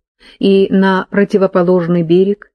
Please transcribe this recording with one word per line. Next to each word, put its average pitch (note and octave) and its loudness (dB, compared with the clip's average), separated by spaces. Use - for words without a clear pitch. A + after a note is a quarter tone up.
и G3 2
на F#3+ 0
противоположный F#3 0
берег F#3+ -2